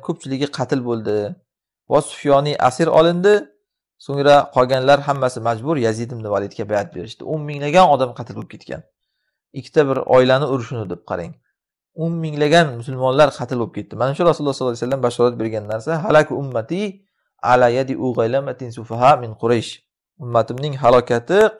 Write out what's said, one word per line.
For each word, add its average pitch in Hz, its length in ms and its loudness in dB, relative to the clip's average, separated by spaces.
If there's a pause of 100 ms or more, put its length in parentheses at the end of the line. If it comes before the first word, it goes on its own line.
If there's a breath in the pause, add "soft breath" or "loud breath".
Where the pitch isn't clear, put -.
ko'pchiligi 135 420 -6 (100)
qatl 135 220 -2 (100)
bo'ldi. 107 280 -2 (760)
Va 139 80 4 (100)
Sufyoniy 143 500 0
asir 160 280 2 (120)
olindi. 175 340 4 (720)
So'ngra 143 300 4 (200)
qolganlar 131 520 4
hammasi 131 400 -2
majbur 117 280 -2 (120)
Yazid 113 240 -4
ibn 113 220 -12
Validga 101 360 -4
bayat 101 260 -2
berishdi. 92 260 -14 (100)
O'n 156 180 -4
minglagan 147 460 4
odam 123 220 -2
qatl 113 200 -12
bo'lib 110 160 -14
ketgan. - 280 -14 (800)
Ikkita - 300 0
bir 131 80 -2 (180)
oilani 131 380 4
urushini 113 360 -6
deb 87 200 -12
qarang. 87 240 -8 (680)
O'n 165 100 -4 (120)
minglagan 151 420 2 (120)
musulmonlar 131 500 2 (100)
qatl 131 220 -6
bo'lib 101 160 -6
ketdi. 104 240 -12
Mana 131 140 0
shu 180 140 -2
Rasululloh 143 260 0
sollallohu 123 220 -4
alayhi 127 80 -6
vasallam 127 220 -2
bashorat 120 320 0
bergan 110 320 -4
narsa, 113 200 -6 (140)
"Halaku 151 360 4
ummati 135 420 -6 (600)
ala 123 260 6
yadi 131 240 0 (140)
ughaylamatin 123 680 -4
sufaha 117 340 2 (120)
min 110 80 -10 (100)
Quraysh." 117 300 0 (520)
"Ummatimning 123 500 -2 (100)
halokati 123 560 4 (200)